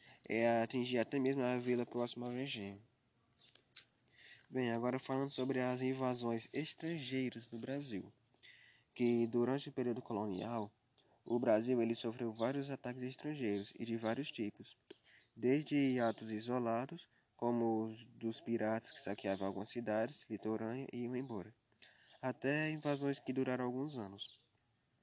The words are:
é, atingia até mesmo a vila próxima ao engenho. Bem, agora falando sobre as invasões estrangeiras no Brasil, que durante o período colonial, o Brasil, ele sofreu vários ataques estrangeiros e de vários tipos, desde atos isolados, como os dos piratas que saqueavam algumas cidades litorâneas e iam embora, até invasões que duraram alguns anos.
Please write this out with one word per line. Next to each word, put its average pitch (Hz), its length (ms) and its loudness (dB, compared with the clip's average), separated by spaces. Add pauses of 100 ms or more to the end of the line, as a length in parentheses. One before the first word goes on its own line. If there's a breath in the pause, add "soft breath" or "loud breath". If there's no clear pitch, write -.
(280 loud breath)
é, 117 340 4
atingia 123 420 2
até 143 160 -2
mesmo 135 240 2
a 123 140 2
vila 123 280 2
próxima 120 400 -2
ao 123 80 -6
engenho. 117 480 -6 (1700 loud breath)
Bem, 127 200 2
agora 123 260 0
falando 139 300 0
sobre 131 320 0
as 127 200 0
invasões 127 680 0
estrangeiras 131 1000 -4
no 120 80 -8
Brasil, 127 540 -4 (800 loud breath)
que 120 340 4
durante 123 420 2
o - 20 -8
período 123 300 0
colonial, 104 680 -2 (540 soft breath)
o 117 160 2
Brasil, 120 420 6
ele 117 140 2
sofreu 117 380 -4
vários 135 360 0
ataques 127 320 -6
estrangeiros 127 800 -2
e 113 60 -6
de 113 100 0
vários 117 340 0
tipos, - 460 -6 (580 loud breath)
desde 135 680 4
atos 113 300 0
isolados, 120 760 -2 (300)
como 117 480 2
os 110 180 -8 (140)
dos 113 240 -4
piratas 110 500 0
que - 80 -12
saqueavam 98 480 -2
algumas 98 220 -4
cidades 113 600 -2
litorâneas 110 640 -2
e 123 120 -4
iam 123 120 -2
embora, 117 400 -6 (640 soft breath)
até 143 500 0
invasões 143 500 0
que - 100 -4
duraram 127 320 0
alguns 131 320 -2
anos. 98 420 -8 (640)